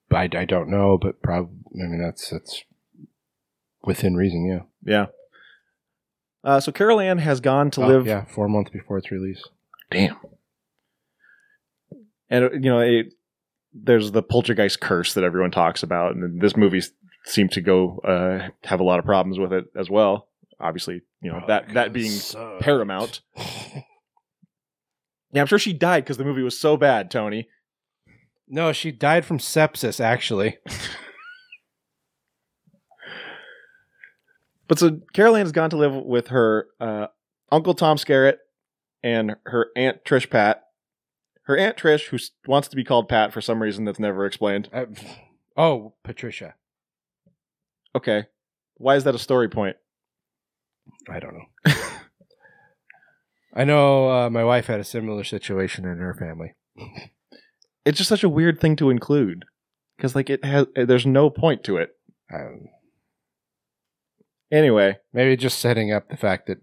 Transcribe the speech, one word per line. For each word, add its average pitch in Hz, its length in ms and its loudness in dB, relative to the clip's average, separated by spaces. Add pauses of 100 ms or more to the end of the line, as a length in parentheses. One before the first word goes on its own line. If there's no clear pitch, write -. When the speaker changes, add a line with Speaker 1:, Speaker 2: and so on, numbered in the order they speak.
(120)
Speaker 1:
I, 90 220 2
I 87 120 -4
don't 87 240 -2
know, 98 300 4
but - 220 -4
prob-, 87 300 -4 (240)
I 90 120 -8
mean, - 160 -6
that's, - 280 -10
that's - 320 -12 (1200)
within 95 320 -2
reason, 87 320 0
yeah. 92 140 -4 (220)
Speaker 2:
Yeah. 104 220 2 (1400)
Uh, 139 160 4
so 147 120 -2
Carol 214 280 2
Ann 185 200 0
has 151 200 0
gone 135 320 2
to 135 120 -4
Speaker 1:
Oh, 117 40 4
Speaker 2:
live 131 200 6
Speaker 1:
yeah, 104 180 -2
four 104 240 -4
months 104 220 -2
before 98 260 -8
its - 140 -8
release. 95 320 -8 (480)
Speaker 2:
Damn. 92 260 0 (2250)
And, 123 140 2
uh, 127 80 0
you 143 80 -8
know, 127 180 2
it, 117 340 2 (600)
there's 107 380 2
the 98 120 2
poltergeist 110 580 0
curse 90 320 -2
that 98 100 0
everyone 90 280 0
talks 85 320 0
about, 87 320 -2
and 87 260 -8
this 101 160 2
movie 95 220 4
s-, - 100 -6 (360)
seemed 98 260 0
to 98 100 -4
go, 92 380 2
uh, 92 500 -2 (180)
have 92 120 0
a 92 40 0
lot 90 140 4
of 87 80 -2
problems 95 320 0
with 92 160 -4
it 92 120 -2 (120)
as 92 120 -6
well. 104 400 2 (300)
Obviously, 85 420 -8 (200)
you 85 100 -10
know, 85 120 -10
Speaker 1:
Oh, - 40 -6
Speaker 2:
that, 107 280 -2
that 120 120 0
Speaker 1:
it - 60 -10
Speaker 2:
being 113 180 -4
Speaker 1:
sucked. 101 500 -12
Speaker 2:
Paramount. 110 600 -2 (160)
<laughs> - 240 -14 (1700)
Yeah, 139 60 2
I'm 143 80 2
sure 202 120 4
she 202 120 -2
died 170 340 2
'cause 135 120 -8
the 135 80 -6
movie 135 180 -2
was 120 160 -4
so 151 160 4
bad, 123 340 2
Tony. 110 380 -6 (1040)
Speaker 1:
No, 156 240 -2
she 160 180 -6
died 151 320 2
from 165 140 -4
sepsis, 143 640 -2
actually. 110 600 0
<laughs> - 40 -20 (4000)
Speaker 2:
But 170 120 0
so 160 220 2 (120)
Carol 226 220 6
Ann 208 100 2
has 165 60 -4
gone 160 200 0
to 170 60 -4
live 147 160 2
with 131 360 -4
her, 113 380 2 (120)
uh, 107 280 -6 (440)
Uncle 165 220 2
Tom 156 240 2
Skerritt 135 400 4 (640)
and 113 320 -2 (120)
her 117 280 0
Aunt 127 300 -2
Trish 131 240 2
Pat. 107 340 2 (800)
Her 143 140 0
Aunt 202 180 0
Trish, 151 320 2
who - 80 -6
s-, - 160 -10 (160)
wants 139 220 2
to 135 80 -10
be 123 80 -4
called 117 240 2
Pat 107 240 2
for 110 80 -8
some 113 200 -4
reason 107 220 -4
that's 101 160 -6
never 101 260 -2
explained. 101 460 -4
Speaker 1:
Uh, 123 140 -8 (720)
oh, 135 360 0 (100)
Patricia. - 520 -16 (1400)
Speaker 2:
Okay. 107 320 -2 (500)
Why 135 200 2
is 139 80 0
that 135 120 2
a 117 40 -8
story 123 300 0
point? 101 260 -6 (1300)
Speaker 1:
I 90 100 -14
don't 71 140 -16
know. - 400 -4
<laughs> - 80 -6 (1700)
I 127 120 -2
know, 139 440 4
uh, 123 200 2
my 117 160 0
wife 120 220 2
had 110 120 -4
a 101 60 -10
similar 110 400 -8
situation 95 600 -6
in 87 120 -8
her 90 160 -8
family. 82 400 -12 (240)
<laughs> - 340 -20 (720)
Speaker 2:
It's 147 140 0
just - 120 -2
such 208 140 2
a 196 60 2
weird 160 320 2
thing 156 140 4
to 139 160 2
include. 117 520 0 (560)
'Cause, 127 160 -4
like, 139 140 -2
it 139 160 -4
has, 139 300 2
there's 123 320 2
no 139 240 6
point 147 340 0
to 95 120 -2
it. 82 120 -2 (440)
Speaker 1:
Um, - 340 -14 (1800)
Speaker 2:
Anyway. 110 460 4 (160)
Speaker 1:
Maybe 131 240 4
just 127 220 -4
setting 113 340 0
up 104 160 -4
the - 80 -10
fact 95 300 -2
that 95 160 -8